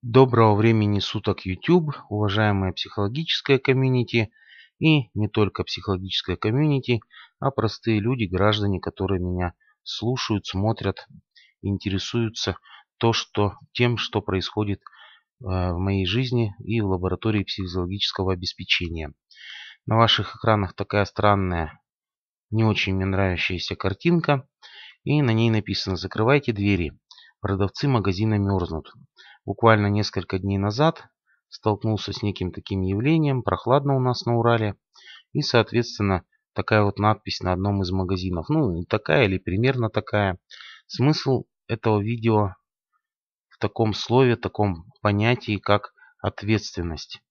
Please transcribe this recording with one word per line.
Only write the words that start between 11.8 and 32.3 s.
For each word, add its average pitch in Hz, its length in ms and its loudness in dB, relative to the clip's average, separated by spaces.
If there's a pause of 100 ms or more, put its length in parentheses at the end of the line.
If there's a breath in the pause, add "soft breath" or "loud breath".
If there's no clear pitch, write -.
то, 117 140 4
что, 104 420 -2 (200)
тем, 120 220 2
что - 260 -4
происходит, 101 580 -2
э, - 20 -20 (640 loud breath)
в 90 340 -2
моей 98 260 0
жизни 117 540 0
и 110 220 -2
в 104 60 0
лаборатории 95 580 0
психологического 92 880 -4
обеспечения. 87 840 -6 (720 loud breath)
На 110 100 0
ваших 113 380 2
экранах 104 400 0
такая 104 300 0
странная, 92 760 0 (680)
не 110 140 2
очень 101 320 2
мне 95 80 0
нравящаяся 95 720 -2
картинка, 147 720 0 (560 loud breath)
и 147 180 2
на 123 100 4
ней 113 180 4
написано: 101 440 -2
«Закрывайте 113 580 0
двери, 98 460 0 (420 loud breath)
продавцы 98 460 -2
магазина 107 480 0
мёрзнут». 92 580 -2 (520 loud breath)
Буквально 104 440 4
несколько 101 500 -2
дней 98 180 -2
назад 110 520 -2 (400)
столкнулся 107 640 -2
с - 100 -8
неким 95 300 -4